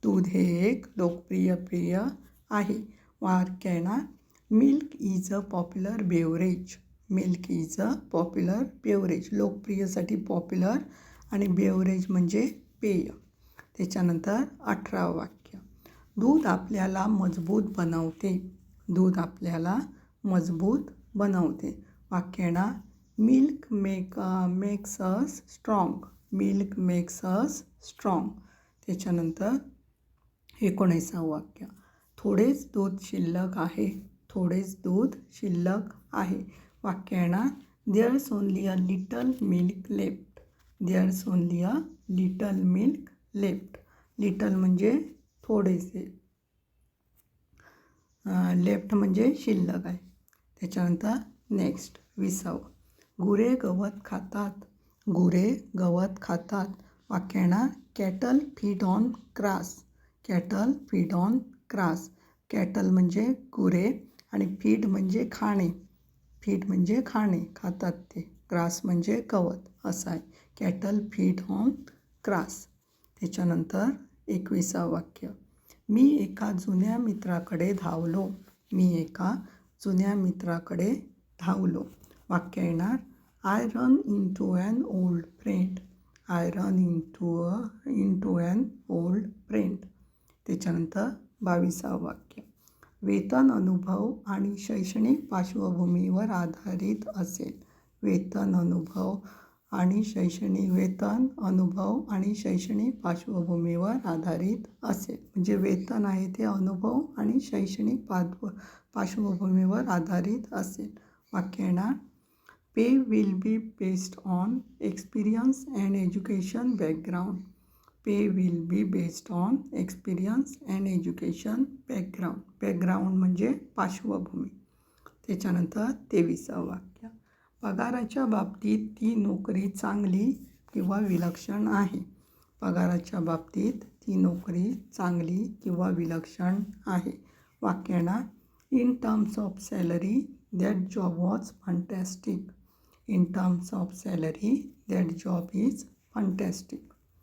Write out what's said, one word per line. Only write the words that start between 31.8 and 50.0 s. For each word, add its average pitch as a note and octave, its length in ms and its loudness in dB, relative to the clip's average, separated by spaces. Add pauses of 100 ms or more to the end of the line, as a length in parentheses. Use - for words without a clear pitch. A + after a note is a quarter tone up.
"थोडेच A3 560 2
दूध G3 280 0
शिल्लक F#3 560 -2
आहे." F#3+ 520 -2 (200)
थोडेच F#3 540 -2
दूध G3+ 320 2 (160)
शिल्लक F#3 640 -2 (200)
आहे. F#3 300 -2 (400)
वाक्य F#3+ 320 -4
आहे F3+ 120 2
ना, G#3 220 2 (400)
"There's A#3+ 420 4
only G3 360 0
a F#3 100 0
little F#3+ 560 0 (160)
milk F3+ 420 0
left." G3 380 -4 (540)
There's F#3 500 2
only F3 300 2
a G#3+ 120 2 (360)
little F#3+ 520 0 (120)
milk B3 340 0 (260)
left. - 420 -2 (420)
लिटल G3 360 2
म्हणजे F#3+ 600 4 (280)
थोडेसे, F#3 800 0 (2000)
अ, F#3 280 2
लेफ्ट G3 400 2
म्हणजे G3+ 460 4
शिल्लक F3+ 460 0
आहे. F3+ 120 -6 (600)